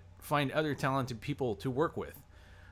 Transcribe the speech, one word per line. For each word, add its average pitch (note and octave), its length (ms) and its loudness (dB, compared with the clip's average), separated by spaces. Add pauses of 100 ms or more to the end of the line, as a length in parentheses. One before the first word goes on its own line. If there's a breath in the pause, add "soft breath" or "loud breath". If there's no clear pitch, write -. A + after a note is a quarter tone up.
(200)
find C#3+ 320 2
other D3+ 240 2
talented C3 460 0
people C3 340 0
to C3 160 -2
work D3 240 2
with. D2+ 260 -6 (500 loud breath)